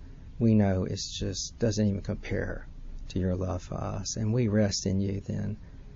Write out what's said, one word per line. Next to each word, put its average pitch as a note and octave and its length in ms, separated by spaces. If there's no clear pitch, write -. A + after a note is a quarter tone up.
we A2+ 140
know G2 320
is - 340
just, - 400
doesn't A2 280
even G2 140
compare F#2+ 680
to F#2 100
your F2+ 160
love F2+ 280
for - 120
us. G2+ 420
And A2 160
we A#2+ 140
rest G2+ 380
in F#2+ 160
you G2 180
then, G2+ 380